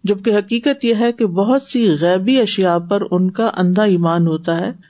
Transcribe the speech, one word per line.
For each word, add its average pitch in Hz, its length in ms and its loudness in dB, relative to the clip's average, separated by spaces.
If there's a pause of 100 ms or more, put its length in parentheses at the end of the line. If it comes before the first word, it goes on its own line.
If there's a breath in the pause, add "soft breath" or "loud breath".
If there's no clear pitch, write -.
جبکہ 196 260 -2
حقیقت 233 540 -2
یہ 233 160 2
ہے 233 120 0
کہ 233 140 -2
بہت 202 360 0
سی 233 280 0 (100)
غیبی 190 400 2
اشیاء 190 380 0
پر 196 320 -2
ان 185 200 0
کا 226 260 -2
اندھا 185 260 2
ایمان 170 440 2
ہوتا 165 340 -2
ہے 196 120 -6 (180 soft breath)